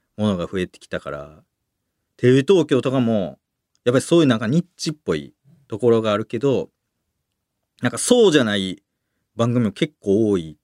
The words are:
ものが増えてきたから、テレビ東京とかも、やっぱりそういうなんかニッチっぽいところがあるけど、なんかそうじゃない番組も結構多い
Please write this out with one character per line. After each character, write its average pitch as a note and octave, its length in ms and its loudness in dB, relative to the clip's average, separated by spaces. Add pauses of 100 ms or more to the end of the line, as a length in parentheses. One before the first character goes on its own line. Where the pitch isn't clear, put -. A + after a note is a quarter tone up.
(160)
も G#2 100 -2
の G2 100 0
が E2+ 100 -6
増 F#2+ 120 -8
え F2+ 80 -4
て - 120 -20
き - 80 -20
た E2 120 -8
か C#2+ 120 -12
ら、 C#2+ 320 -16 (720)
テ B2 100 0
レ B2+ 60 6
ビ C3+ 80 4
東 D#3+ 260 2
京 C3 140 0
と C3 100 -4
か C3+ 80 0
も、 G#2 400 -2 (460)
や B2 60 0
っ - 20 -2
ぱ C3 60 4
り - 20 -2
そ - 160 2
う E3+ 40 6
い - 20 4
う D3 40 2
な A#2+ 80 2
ん A2 40 -4
か A2+ 80 -4
ニ D#3+ 160 0
ッ - 20 -8 (100)
チ - 140 -8
っ D#3 40 -8
ぽ F#2 220 -6
い C#2+ 180 -10 (340)
と G#2+ 120 -12
こ A#2+ 120 2
ろ A2+ 100 2
が A2 100 -2
あ G#2 60 0
る A2 80 -4
け A#2 140 -8
ど、 A#2+ 300 -2 (1120)
な A#2+ 80 0
ん - 20 -6
か A#2 60 -10
そ A#3 320 4
う - 20 2
じ D3 80 0
ゃ B2+ 40 0
な G#2 120 -2
い F#2 280 -6 (520)
番 A#2 180 -2
組 A#2+ 140 0
も G2 40 -2
結 D#3 280 -6
構 G#2 300 0
多 G2+ 80 2
い D#2+ 260 -8